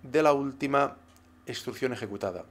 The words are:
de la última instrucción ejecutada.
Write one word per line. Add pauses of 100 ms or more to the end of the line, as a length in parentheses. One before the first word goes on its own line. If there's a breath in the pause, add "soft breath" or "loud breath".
de
la
última (500)
instrucción
ejecutada.